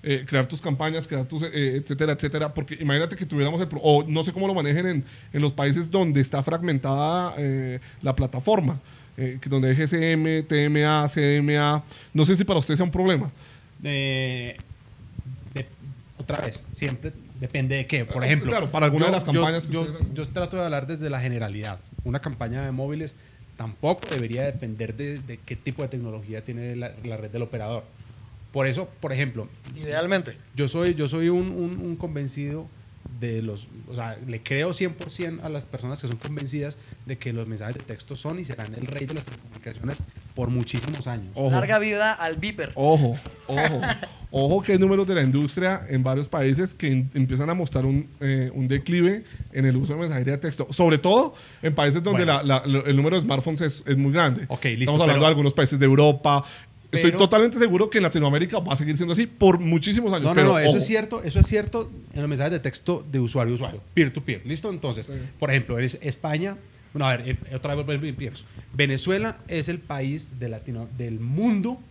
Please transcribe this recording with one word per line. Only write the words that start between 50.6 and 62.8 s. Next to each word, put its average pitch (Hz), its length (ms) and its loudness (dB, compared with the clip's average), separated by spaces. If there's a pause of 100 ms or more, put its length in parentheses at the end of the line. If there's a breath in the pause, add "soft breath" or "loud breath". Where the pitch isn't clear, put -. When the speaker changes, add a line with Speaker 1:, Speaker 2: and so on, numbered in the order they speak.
Speaker 1:
Sobre 160 260 6
todo 240 360 6 (280 loud breath)
en 156 120 0
países 147 300 4
donde 180 220 2
Speaker 2:
Bueno. 143 180 4
Speaker 1:
la, 135 160 4
la, 139 80 -4
lo, 135 180 2
el 143 120 4
número 156 180 4
de 175 60 4
smartphones 147 400 0
es, 151 260 -2
es 139 80 4
muy 139 160 4
grande. 147 380 4
Speaker 2:
Ok, - 160 -6
listo, 117 160 0
Speaker 1:
Estamos 147 200 4
hablando 151 120 6
Speaker 2:
pero 139 80 6
Speaker 1:
de 156 60 8
algunos 143 260 6
países 139 260 2
de 139 60 6
Europa. 143 580 6 (480 loud breath)
Estoy 165 200 6
Speaker 2:
Pero 180 80 -2
Speaker 1:
totalmente 202 380 4
seguro 214 320 4
que 220 100 2
en 190 40 4
Latinoamérica 156 560 2
va 170 140 -2
a - 40 0
seguir 147 200 -2
siendo 170 160 -2
así 226 140 2
por 185 320 6
muchísimos 190 520 2
años, 165 120 0
Speaker 2:
No, 156 60 4
no, 175 60 2
Speaker 1:
pero 147 140 8
Speaker 2:
no, 160 100 6
eso 151 100 6
Speaker 1:
ojo. - 80 6
Speaker 2:
es - 80 2
cierto, 220 380 0
eso 170 160 2
es - 80 10
cierto 214 420 -2 (240)
en 147 80 -6
los 147 80 -2
mensajes 143 220 -2
de 170 80 -2
texto - 500 -4